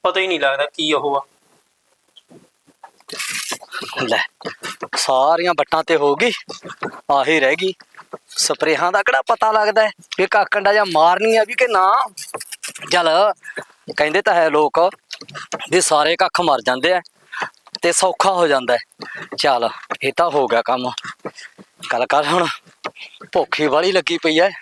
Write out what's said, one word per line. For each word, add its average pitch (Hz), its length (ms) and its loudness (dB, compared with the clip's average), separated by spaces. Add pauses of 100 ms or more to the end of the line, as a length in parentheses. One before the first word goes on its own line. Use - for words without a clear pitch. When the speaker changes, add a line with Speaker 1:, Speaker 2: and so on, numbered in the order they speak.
Speaker 1:
ਪਤਾ 185 160 0
ਹੀ 190 80 -2
ਨਹੀਂ 175 120 -2
ਲੱਗਦਾ 139 260 0
ਕੀ 151 280 -4
ਉਹ 147 240 -2
ਆ। 139 40 -2 (3000)
Speaker 2:
ਲੈ, - 180 -2 (720)
ਸਾਰੀਆਂ 160 640 2
ਵੱਟਾਂ 160 240 0
ਤੇ 165 120 2
ਹੋ 143 200 4
ਗਈ, 226 160 2 (800)
ਆਹੀ 143 280 4
ਰਹਿ 135 160 2
ਗਈ। 185 180 -4 (540)
ਸਪਰੇਹਾਂ 156 640 0
ਦਾ 196 120 2
ਕਿਹੜਾ - 180 0
ਪਤਾ 220 300 2
ਲੱਗਦਾ 214 340 4
ਹੈ 208 60 -2 (260)
ਵੀ 190 100 2
ਕਾਕੰਡਾ 202 460 2
ਜਾਂ 214 180 4
ਮਾਰਨੀ 185 460 4
ਆ 220 100 4
ਵੀ 233 60 -10
ਕਿ 247 140 2
ਨਾ। 214 380 2 (880)
ਚੱਲ, 175 420 2 (640)
ਕਹਿੰਦੇ 156 240 2
ਤਾਂ 208 120 2
ਹੈ 165 160 4
ਲੋਕ 151 400 2 (800)
ਵੀ 143 100 4
ਸਾਰੇ 156 340 2
ਕੱਖ - 260 0
ਮਰ 143 200 2
ਜਾਂਦੇ 127 320 0
ਆ 175 80 0 (800)
ਤੇ 170 100 2
ਸੌਖਾ 185 400 2
ਹੋ 175 160 2
ਜਾਂਦਾ 127 260 2
ਹੈ। 120 60 2 (580)
ਚੱਲ, 120 320 2 (340)
ਇਹ 135 140 -4
ਤਾਂ 170 120 2
ਹੋ 139 180 2
ਗਿਆ 117 140 2
ਕੰਮ। 127 300 -4 (1000)
ਗੱਲ 123 120 0
ਕਰ 143 200 0
ਹੁਣ, 170 200 0 (840)
ਭੁੱਖ - 280 -2
ਹੀ 151 80 2
ਬਾਹਲੀ 160 240 2
ਲੱਗੀ 170 260 0
ਪਈ 160 220 0
ਐ। 190 100 4 (120)